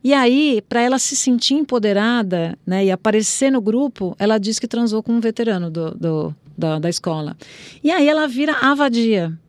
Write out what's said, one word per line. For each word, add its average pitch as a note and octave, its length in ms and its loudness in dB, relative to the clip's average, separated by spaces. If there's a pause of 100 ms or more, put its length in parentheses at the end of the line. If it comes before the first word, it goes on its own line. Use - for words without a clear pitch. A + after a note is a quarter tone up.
E C4+ 120 2
aí, C4 520 2
pra A#3+ 140 0
ela B3+ 180 2
se - 160 -4
sentir B3 380 0
empoderada, G#3+ 1120 0
né, F#3+ 200 0
e F#3+ 40 2
aparecer G#3+ 640 0
no B3+ 80 2
grupo, G#3+ 580 -2
ela G#3+ 200 2
diz G#3+ 200 -2
que - 80 -6
transou A3+ 360 -2
com A#3 100 -2
um A#3 80 2
veterano A3 500 -2
do, D#3+ 200 -4
do, D#3+ 440 -2 (220)
da, D#3+ 220 -2
da D#3+ 100 -2
escola. D#3 480 -4 (480)
E D4 60 4
aí D#4+ 180 4
ela D#4 180 2
vira C#4+ 360 -2
a C#4 120 4
vadia. A3+ 560 0 (180)